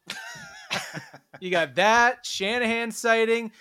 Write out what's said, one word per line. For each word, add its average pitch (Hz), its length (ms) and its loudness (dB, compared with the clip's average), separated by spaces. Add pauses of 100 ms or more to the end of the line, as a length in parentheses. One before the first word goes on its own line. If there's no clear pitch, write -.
<laughs> - 140 -14 (1200)
You 185 100 -8
got 160 260 0
that, 226 500 4
Shanahan 226 640 -2
sighting, 226 600 0 (100)